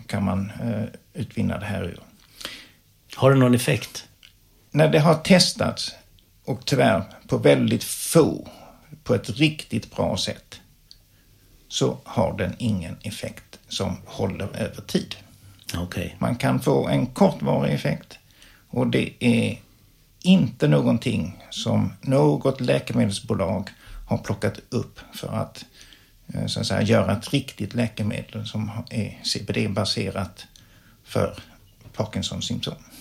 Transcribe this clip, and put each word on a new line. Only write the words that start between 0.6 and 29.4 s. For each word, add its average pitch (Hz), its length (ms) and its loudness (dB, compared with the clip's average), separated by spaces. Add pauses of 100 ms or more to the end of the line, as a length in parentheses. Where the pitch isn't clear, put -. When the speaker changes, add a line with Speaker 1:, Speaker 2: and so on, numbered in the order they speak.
Speaker 1:
eh, 110 220 -2 (300)
utvinna 107 440 -4
det 101 80 -8
här 98 180 -4
ur. - 160 -10 (1160)
Speaker 2:
Har 131 140 6
det 135 80 8
någon 123 160 8
effekt? - 500 0 (680)
Speaker 1:
När 151 180 4
det 156 100 6
har 156 160 6
testats, - 800 2 (500)
och - 200 -6
tyvärr 113 380 4 (260)
på 123 100 0
väldigt 120 460 4
få, - 640 2 (560)
på 113 100 2
ett - 160 -2
riktigt 151 640 -2
bra 85 200 -2
sätt, - 440 -8 (1080)
så 127 360 -2
har - 340 -2
den 90 200 -4
ingen 95 440 -2
effekt - 560 -10 (100)
som 95 360 -4
håller 98 520 -4
över - 300 -6
tid. - 300 -2 (600)
Speaker 2:
Okej. 87 420 -6
Speaker 1:
Man 120 180 0
kan 127 240 0
få 139 280 2
en 135 180 2
kortvarig - 640 2
effekt, - 460 -4 (500)
och 123 180 0
det 120 240 0 (100)
är 113 380 2 (640)
inte 151 460 4
någonting 123 840 2
som 107 500 0
något 139 600 2
läkemedelsbolag 104 1080 0 (380)
har - 120 -2
plockat - 500 -4
upp - 320 -6 (140)
för - 140 -10
att, - 360 -8 (680)
eh, 98 120 -4
så 101 140 -4
att 101 60 -4
säga, 101 160 0
göra 104 300 4
ett - 200 -4
riktigt 113 420 -4
läkemedel 110 720 -4
som 107 240 -6 (200)
är 101 320 -6
C - 240 -4